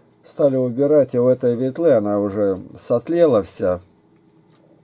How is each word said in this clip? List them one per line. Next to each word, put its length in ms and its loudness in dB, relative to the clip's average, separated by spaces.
Стали 320 0
убирать, 560 0
и 60 0
у 100 2
этой 260 0
ветлы 380 0
она 260 0
уже 420 -2
сотлела 680 0
вся, 360 -4